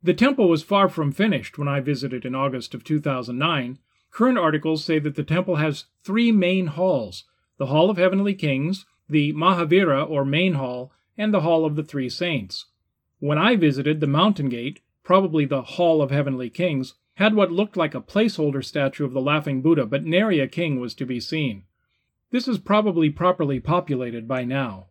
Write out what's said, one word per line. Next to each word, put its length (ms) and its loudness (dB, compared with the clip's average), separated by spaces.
The 120 2
temple 340 4
was 140 2
far 260 2
from 220 -2
finished 480 -2
when 80 -4
I 120 -2
visited 460 -4
in 80 -6
August 400 -4
of 100 -12
two 160 0
thousand 380 -4
nine. 400 -2
Current 300 2
articles 440 0
say 140 0
that 180 -4
the 80 -4
temple 340 0
has 280 -2
three 280 2
main 340 2
halls, 600 -2
the 80 -2
Hall 240 4
of 60 -2
Heavenly 360 2
Kings, 540 -2
the 260 2
Mahavira 760 2
or 160 0
Main 300 2
Hall, 360 -6
and 120 0
the 100 2
Hall 240 2
of 100 -2
the 80 -4
Three 260 -6
Saints. 560 -6
When 180 0
I 180 4
visited, 440 2
the 80 0
Mountain 420 2
Gate, 300 -8
probably 420 2
the 160 -2
Hall 400 2
of 80 0
Heavenly 400 -2
Kings, 460 -4
had 180 4
what 160 4
looked 260 -2
like 160 0
a 80 -8
placeholder 640 0
statue 400 -2
of 80 -6
the 80 -2
Laughing 400 0
Buddha, 240 2
but 180 -4
nary 360 2
a 80 0
king 320 -4
was 160 -8
to 100 -8
be 140 -6
seen. 460 -6
This 160 -2
is 100 -2
probably 540 2
properly 480 0
populated 680 -4
by 180 -4
now. 460 -6